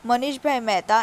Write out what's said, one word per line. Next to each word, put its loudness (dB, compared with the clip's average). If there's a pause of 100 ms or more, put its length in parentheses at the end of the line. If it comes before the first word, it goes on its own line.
મનીષભાઈ -2
મહેતા, 0